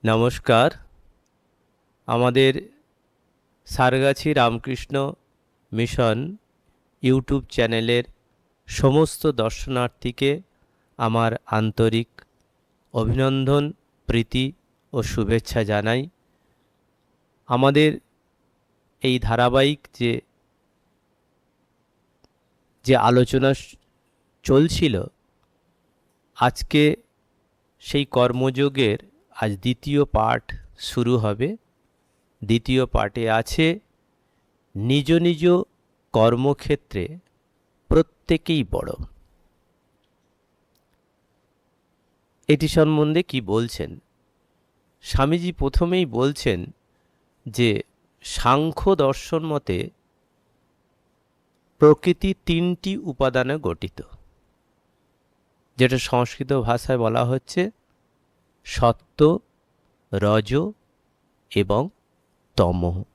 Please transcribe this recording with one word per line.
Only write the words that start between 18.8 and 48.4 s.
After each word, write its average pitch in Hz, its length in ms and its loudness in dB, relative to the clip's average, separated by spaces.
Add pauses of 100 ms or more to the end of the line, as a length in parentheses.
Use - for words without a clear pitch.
এই 127 160 0
ধারাবাহিক 123 600 2 (180)
যে, 120 140 0 (2750)
যে 131 120 4
আলোচনা 123 580 2
স-, - 220 -16 (680)
চলছিল, 147 500 2 (1400)
আজকে - 460 0 (1000)
সেই 143 220 -2
কর্মযোগের 127 920 0 (380)
আজ 110 200 -2
দ্বিতীয় 143 480 -2
পাঠ 110 380 -2 (360)
শুরু 120 380 -2
হবে। 110 320 -2 (960)
দ্বিতীয় 117 440 0
পাঠে 113 440 -2
আছে 113 360 0 (1080)
নিজ 127 380 0
নিজ 170 300 2 (720)
কর্মক্ষেত্রে 120 880 0 (840)
প্রত্যেকেই 160 720 0 (120)
বড়। - 180 -6 (3500)
এটি 151 200 2
সম্বন্ধে 156 540 2
কি 131 180 -6
বলছেন? 110 500 -4 (1120)
স্বামীজি 170 480 0
প্রথমেই 170 540 0
বলছেন 120 540 -2 (840)
যে 117 240 0 (540)
সাংখ্য 151 720 0